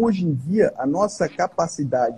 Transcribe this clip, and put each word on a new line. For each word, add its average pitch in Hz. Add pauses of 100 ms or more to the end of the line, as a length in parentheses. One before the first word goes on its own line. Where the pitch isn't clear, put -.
hoje 202
em 160
dia, 165
a 127
nossa 175
capacidade 131